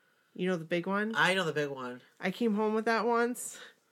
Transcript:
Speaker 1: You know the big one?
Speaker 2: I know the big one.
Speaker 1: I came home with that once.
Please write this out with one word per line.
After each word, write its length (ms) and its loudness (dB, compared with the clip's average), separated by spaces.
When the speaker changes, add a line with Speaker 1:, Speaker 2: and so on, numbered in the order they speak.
Speaker 1:
You 140 -2
know 80 2
the 80 -6
big 220 -2
one? 300 0
Speaker 2:
I 180 4
know 100 2
the 80 0
big 180 0
one. 300 -8
Speaker 1:
I 100 0
came 240 2
home 200 2
with 120 0
that 200 2
once. 520 0